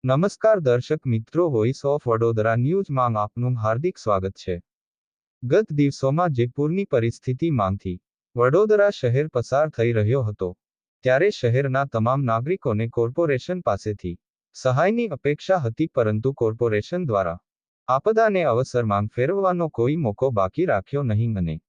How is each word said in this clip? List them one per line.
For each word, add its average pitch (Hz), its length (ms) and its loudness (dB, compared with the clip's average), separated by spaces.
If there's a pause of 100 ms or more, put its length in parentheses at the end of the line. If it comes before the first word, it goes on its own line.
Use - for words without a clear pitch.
નમસ્કાર 190 540 2
દર્શક 131 460 0
મિત્રો, 127 420 0
વોઇસ 123 360 0
ઓફ 143 240 0
વડોદરા 113 480 2
ન્યૂઝમાં 127 680 0
આપનું 120 340 -4
હાર્દિક 117 420 -2
સ્વાગત 98 320 -2
છે. 87 300 -8 (800)
ગત 170 300 2
દિવસોમાં 143 580 2
જે 123 160 0
પૂરની 156 380 -2
પરિસ્થિતિ 127 680 -2
માંગથી 98 500 -2 (360)
વડોદરા 202 540 4
શહેર 139 380 0
પસાર 135 400 0
થઈ 120 240 0
રહ્યો 113 300 2
હતો, 98 340 -6 (460)
ત્યારે 143 280 4
શહેરના 131 540 0
તમામ 123 360 0
નાગરિકોને 117 680 -2
કોર્પોરેશન 139 720 -2
પાસેથી 101 560 -4 (380)
સહાયની 190 540 0
અપેક્ષા 151 480 -2
હતી, 143 300 -2
પરંતુ 110 460 0
કોર્પોરેશન 113 720 -2
દ્વારા 95 340 -2 (500)
આપદાને 208 540 2
અવસરમાં 113 640 0
ફેરવવાનો 175 600 -2
કોઈ 135 280 0
મોકો 131 340 -2
બાકી 101 340 -2
રાખ્યો 139 380 -2
નહીં 110 360 -2
અને 80 300 -4